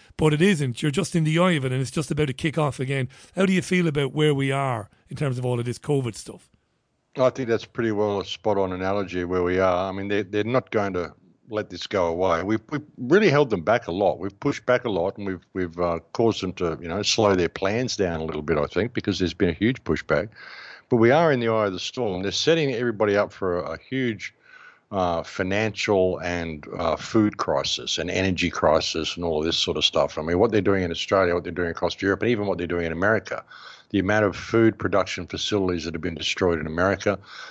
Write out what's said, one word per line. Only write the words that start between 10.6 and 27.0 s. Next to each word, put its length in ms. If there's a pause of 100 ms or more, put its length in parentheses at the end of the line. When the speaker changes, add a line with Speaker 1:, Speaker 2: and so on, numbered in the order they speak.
Speaker 2:
going 220
to 200 (340)
let 200
this 200
go 180
away. 380
We've, 160 (100)
we've 140 (120)
really 320
held 220
them 120
back 260
a 40
lot. 280
We've 180
pushed 280
back 180
a 60
lot, 260
and 100
we've, 260
we've, 280
uh, 180 (140)
caused 300
them 120
to, 260
you 80
know, 140
slow 320
their 140
plans 480
down 240
a 40
little 180
bit, 140
I 100
think, 260
because 260
there's 160
been 140
a 60
huge 280
pushback. 460 (640)
But 60
we 140
are 220
in 80
the 80
eye 180
of 60
the 80
storm. 420
They're 80
setting 420
everybody 440
up 160
for 260
a, 140
a 60
huge, 540 (600)
uh, 320
financial 960
and, 460 (120)
uh, 180
food 400